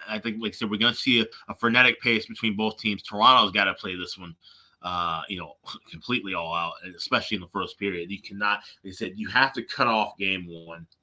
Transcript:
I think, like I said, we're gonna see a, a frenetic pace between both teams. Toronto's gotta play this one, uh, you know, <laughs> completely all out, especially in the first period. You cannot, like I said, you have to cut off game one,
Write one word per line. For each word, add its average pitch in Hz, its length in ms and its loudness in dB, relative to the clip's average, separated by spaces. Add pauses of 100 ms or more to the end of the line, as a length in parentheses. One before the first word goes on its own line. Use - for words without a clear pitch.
I 107 120 -4
think, 113 220 -4
like 107 120 -2
I - 20 -14
said, 113 140 -2
we're 104 100 0
gonna 117 140 4
see 120 280 4
a, 107 40 2 (240)
a 120 60 -8
frenetic 120 460 4
pace 113 240 2
between 110 300 -4
both 107 220 0
teams. 104 240 -2
Toronto's 110 500 6
gotta 95 220 2
play 92 220 -6
this 90 220 -8
one, 87 180 -14 (460)
uh, 85 480 -2
you 95 100 -4
know, 82 140 -12 (180)
<laughs> - 200 -16
completely 95 420 -2
all 82 200 -4
out, 85 200 -2 (220)
especially - 400 0
in 90 60 -4
the 85 60 -14
first 92 300 -4
period. 90 320 -4
You 98 120 -8
cannot, 104 400 -2 (220)
like 95 80 -12
I 90 40 -12
said, 95 200 -6
you 107 140 -6
have 127 240 4
to 120 80 -6
cut 123 260 -2
off 107 300 2
game 95 300 -2
one, 82 400 -14 (160)